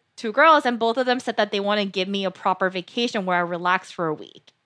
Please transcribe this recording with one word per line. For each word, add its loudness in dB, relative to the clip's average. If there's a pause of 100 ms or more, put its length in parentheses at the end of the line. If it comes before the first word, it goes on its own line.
(180)
two -6
girls, 6
and 0
both 0
of 2
them 2
said -8
that 0
they -2
wanna 0
give -4
me -4
a -4
proper -2
vacation -4
where 0
I 0
relax -2
for -4
a -2
week. -16 (140)